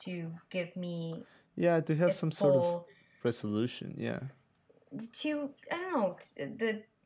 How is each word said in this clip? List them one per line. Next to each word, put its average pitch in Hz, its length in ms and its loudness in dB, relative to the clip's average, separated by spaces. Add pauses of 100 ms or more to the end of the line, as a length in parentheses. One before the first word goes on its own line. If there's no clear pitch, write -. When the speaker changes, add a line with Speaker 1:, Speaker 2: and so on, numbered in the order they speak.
Speaker 1:
to 170 320 -6 (180)
give 175 260 -4
me 170 460 -4 (340)
Speaker 2:
Yeah, 170 240 6
to 156 160 2
have 170 140 6
Speaker 1:
a - 40 2
Speaker 2:
some 160 180 -2
sort 143 240 6
of 147 60 6
Speaker 1:
full 175 240 0 (360)
Speaker 2:
resolution, 117 760 -2
yeah. 117 240 -4 (920)
Speaker 1:
to, 294 380 -4 (200)
I - 60 -4
don't 359 160 -4
know, 202 280 2
t-, - 240 -10
the, 214 380 -2 (240)